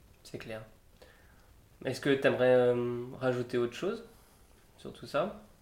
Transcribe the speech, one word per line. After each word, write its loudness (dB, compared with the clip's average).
C'est -16
clair. -12
Est-ce -4
que 2
t'aimerais, 4
euh, 2
rajouter -2
autre 0
chose -4
sur -14
tout -18
ça ? -4